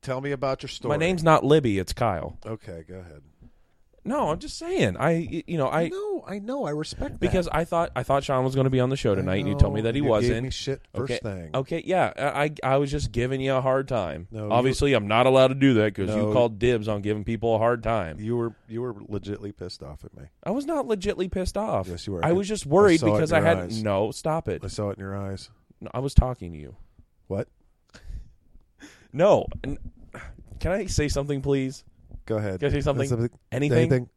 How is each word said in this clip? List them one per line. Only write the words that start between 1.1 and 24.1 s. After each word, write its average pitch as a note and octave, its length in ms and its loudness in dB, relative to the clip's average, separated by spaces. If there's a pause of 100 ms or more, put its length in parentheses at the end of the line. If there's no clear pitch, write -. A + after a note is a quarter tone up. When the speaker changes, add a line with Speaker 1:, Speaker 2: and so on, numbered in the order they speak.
Speaker 2:
not D#3+ 200 6
Libby, C3 360 6
it's F#2 140 -4
Kyle. G2 520 -2
Speaker 1:
Okay, G2+ 420 -12
go F2+ 120 -14
ahead. D#2 240 -18 (840)
Speaker 2:
No, B3 240 -2
I'm E3 100 -2
just - 180 -12
saying. D#4+ 380 0
I, E3 340 0
y-, E3 180 -8
you F3 100 -4
know, C3+ 120 0
I E3 200 0
Speaker 1:
No, G4 360 -6
I G3+ 140 -10
know. B3 260 -6
I D3+ 60 -4
respect D#3 400 -8
that. - 80 -12
Speaker 2:
because E3+ 320 0
I D#3+ 140 0
thought, E3+ 280 -2
I B2+ 100 -4
thought C#3 200 0
Sean C3 220 0
was C3 100 -2
gonna C3 140 2
be C3 100 2
on B2+ 100 2
the C3 60 -2
show B2 160 0
Speaker 1:
I G2 40 2
Speaker 2:
tonight, F#2 260 0
and - 80 -2
you G2+ 60 0
told G2+ 180 4
me G#2+ 80 -2
Speaker 1:
know. A2 60 0
Speaker 2:
that A#2 80 -2
he - 20 0
Speaker 1:
You D3 80 0
gave - 60 2
Speaker 2:
wasn't. A#2 320 2
Speaker 1:
me C3 60 -6
shit - 320 -8 (140)
first B2+ 160 -4
Speaker 2:
Okay. A#2+ 100 -4
Speaker 1:
thing. F#2 320 -10
Speaker 2:
Okay, D3 320 -4
yeah. E3 320 2
I, C#3+ 260 -2
I, D3+ 80 -2 (240)
I - 20 4
was C#3+ 120 2
just C#3+ 220 -4
giving B2+ 300 0
you C3+ 120 0
a C3 60 2
hard C3+ 300 0
time. F2+ 420 -4
Speaker 1:
No, G#2+ 140 -8
you G#2+ 80 -2
Speaker 2:
Obviously, C3 400 4
I'm G#2 160 2
not A#2 160 6
allowed C3 240 8
to C3 60 -2
do C3+ 180 6
that G#2+ 200 4
'cause G2 140 -2
you G#2+ 80 -2
Speaker 1:
No. G#2 160 0
Speaker 2:
called A#2 260 2
dibs A2 300 2
on G#2 140 -2
giving G#2 240 -2
people A2+ 300 0
a - 20 2
hard A#2 260 2
time. G2 340 -2
Speaker 1:
You A2+ 200 -2
were, A#2 180 -4 (140)
you A2+ 120 -8
were B2 120 -6
legitly G2+ 600 -8
pissed - 300 -12
off D2 220 -14
at - 100 -20
me. C2+ 80 -18 (180)
Speaker 2:
I - 100 -4
was C4+ 140 -2
not D4 200 -2
legitly G3 440 -2
pissed F#3 280 -4
off. D#3 320 -2
Speaker 1:
Yes, E2+ 180 -8
you G2+ 60 -4
were. E2+ 100 -2
Speaker 2:
I D3+ 60 2
Speaker 1:
I - 20 4
Speaker 2:
was F#3+ 160 2
Speaker 1:
could, G#3+ 60 -2
Speaker 2:
just G3 120 -6
worried F3+ 280 8
Speaker 1:
I E3 40 6
saw C#3 100 4
it G#2 40 6
Speaker 2:
because D3+ 220 2
Speaker 1:
in - 20 4
Speaker 2:
I D#3+ 40 8
Speaker 1:
your D3+ 80 4
Speaker 2:
had E3 100 6
Speaker 1:
eyes. G2+ 260 -4
Speaker 2:
no. G#2 280 2